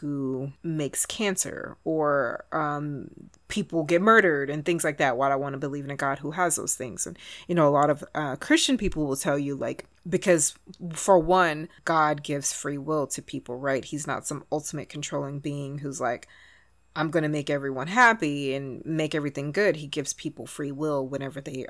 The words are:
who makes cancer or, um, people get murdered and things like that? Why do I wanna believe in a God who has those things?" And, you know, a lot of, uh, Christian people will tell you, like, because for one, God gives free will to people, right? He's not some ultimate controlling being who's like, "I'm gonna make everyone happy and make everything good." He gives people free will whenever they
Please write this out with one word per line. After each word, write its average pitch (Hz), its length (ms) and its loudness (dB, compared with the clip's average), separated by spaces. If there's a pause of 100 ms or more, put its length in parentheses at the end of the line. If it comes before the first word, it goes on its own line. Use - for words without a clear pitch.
who 139 520 -4 (120)
makes 156 420 -2
cancer - 800 -4
or, 147 640 2
um, 147 600 -4 (360)
people 165 380 -2
get 170 180 4
murdered 180 480 6
and 147 140 -4
things 170 180 2
like 151 160 0
that? 131 180 4
Why 139 120 4
do 139 60 4
I - 20 2
wanna 139 220 -2
believe 143 260 -6
in 139 60 -8
a 139 60 -6
God 139 220 0
who 147 140 -6
has 175 240 2
those - 180 -2
things?" - 320 -8
And, - 100 -12 (300)
you 180 80 -2
know, 156 140 6
a - 20 6
lot 147 200 6
of, 147 120 0 (120)
uh, 143 220 -4
Christian 294 400 2
people 165 300 0
will 135 100 0
tell 143 220 0
you, 143 160 -2
like, 131 320 -6 (220)
because 175 460 4 (380)
for 185 260 6
one, 165 500 2 (160)
God 151 400 2
gives 143 280 -2
free 143 260 -6
will 147 280 -2
to - 160 -8
people, 127 340 -10
right? 135 280 0
He's 151 220 -8
not 110 200 -4
some 147 240 -6
ultimate 151 380 -6
controlling 143 500 -6
being 143 400 -6
who's 139 220 -8
like, 120 260 -4 (680)
"I'm 151 140 -2
gonna 156 180 2
make 147 220 -2
everyone 135 380 -2
happy 175 680 4
and 139 320 -8
make 156 300 -2
everything 147 340 -4
good." 185 260 2
He 151 120 -10
gives 143 240 -4
people 135 340 -10
free 143 240 -8
will 143 340 -2
whenever 135 360 -8
they 135 280 -8